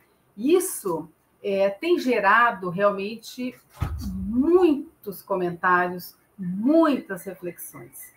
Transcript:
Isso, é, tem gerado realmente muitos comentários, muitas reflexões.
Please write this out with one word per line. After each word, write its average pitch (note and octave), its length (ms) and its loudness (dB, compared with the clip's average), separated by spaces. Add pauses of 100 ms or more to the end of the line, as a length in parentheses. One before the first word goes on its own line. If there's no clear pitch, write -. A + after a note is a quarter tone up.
(360)
Isso, G3+ 720 0 (340)
é, G3 280 0
tem E4 280 0
gerado A3 680 2
realmente G3+ 920 -4 (540)
muitos C4 1080 0
comentários, F3+ 920 0 (220)
muitas G#3+ 880 2
reflexões. E3+ 920 -14